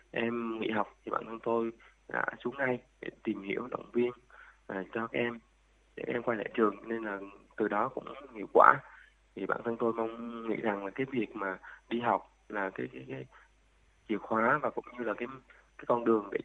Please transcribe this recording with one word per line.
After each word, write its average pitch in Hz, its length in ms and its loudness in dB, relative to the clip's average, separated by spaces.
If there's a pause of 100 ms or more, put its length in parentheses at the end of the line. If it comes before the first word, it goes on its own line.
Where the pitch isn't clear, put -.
(100)
em 117 500 -2
nghỉ 104 100 0
học 107 240 0 (100)
thì 110 60 -6
bản - 160 0
thân 113 160 -10
tôi 117 280 2 (380)
đã - 160 -2 (200)
xuống 123 140 -4
ngay 127 200 0 (220)
để - 80 -8 (160)
tìm 107 180 -2
hiểu, - 280 -4
động - 220 -8
viên, 120 180 2 (560)
à, 95 180 -6 (100)
cho 113 120 -2
các 135 120 -4
em, 117 200 -2 (580)
để - 100 -6
các 131 60 -4
em 120 100 -2
quay 117 160 0
lại - 160 -4
trường. 107 340 2
Nên 113 160 -4
là 101 140 -4 (380)
từ 104 120 2
đó 107 200 2
cũng - 160 -8 (300)
hiệu 101 180 -8
quả. - 220 12 (640)
Thì 98 100 -4
bản - 180 -2
thân 117 120 -2
tôi 117 160 2
mong 117 560 -6
nghĩ 110 80 -2
rằng 101 280 -2
là 98 60 -6
cái 131 200 -4
việc 113 260 -2
mà 95 220 -4 (300)
đi 117 120 -2
học 110 360 0 (120)
là 98 220 -4
cái, 123 220 -6
cái, 131 160 -14
cái 131 160 -10 (840)
chìa 104 100 0
khóa 117 440 2
và 117 80 0
cũng - 140 -8 (140)
như 123 60 -4
là 107 100 -2
cái, 120 140 -6 (500)
cái - 80 -14
con 120 180 2
đường 107 280 4
để - 120 -2